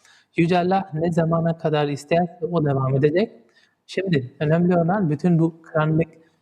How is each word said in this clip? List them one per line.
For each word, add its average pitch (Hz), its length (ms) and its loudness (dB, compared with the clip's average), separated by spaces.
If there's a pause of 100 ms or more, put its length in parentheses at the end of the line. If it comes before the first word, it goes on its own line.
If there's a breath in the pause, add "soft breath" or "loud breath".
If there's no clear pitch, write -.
(360 soft breath)
Yüce 170 220 2
Allah 185 360 -2
ne 165 180 -2
zamana 165 460 0
kadar 151 300 0
isterse 165 640 -4
o 165 120 0
devam 135 320 0
edecek. 151 360 2 (540 soft breath)
Şimdi 165 540 -4
önemli 170 360 2
olan 170 340 0
bütün 165 280 0
bu 165 240 -2
karanlık 156 460 0 (340 soft breath)